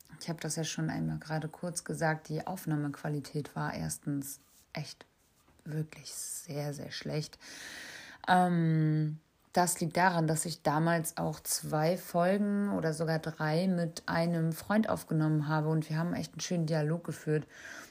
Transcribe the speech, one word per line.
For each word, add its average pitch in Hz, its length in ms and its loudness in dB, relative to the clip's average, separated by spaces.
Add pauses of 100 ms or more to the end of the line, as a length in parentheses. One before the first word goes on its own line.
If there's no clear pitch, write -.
(200)
Ich - 80 -8
habe 165 120 -6
das 160 160 -4
ja 160 80 -2
schon 160 260 -2
einmal 160 280 -2
gerade 156 280 -4
kurz 170 380 -8
gesagt, 156 440 -2
die 156 200 -4
Aufnahmequalität 147 1040 -4
war 151 200 -4
erstens 147 680 -6 (320)
echt - 340 -10 (580)
wirklich 156 480 -8
sehr, 147 600 -8
sehr 147 160 -10
schlecht. - 480 -6 (880)
Ähm, 160 920 6 (320)
das 175 280 4
liegt 160 160 -2
daran, 175 300 4
dass 156 180 2
ich 165 200 -8
damals 160 520 2
auch 160 220 -2
zwei 156 580 0
Folgen 202 720 2
oder 160 220 0
sogar 160 280 0
drei 156 480 0
mit 170 380 0
einem 165 440 2
Freund 214 380 2
aufgenommen 156 580 2
habe 156 220 0
und 160 200 2
wir 156 80 -2
haben 175 180 0
echt 170 180 -6
einen 160 80 -12
schönen 170 260 0
Dialog 156 380 0
geführt. 151 420 -2 (440)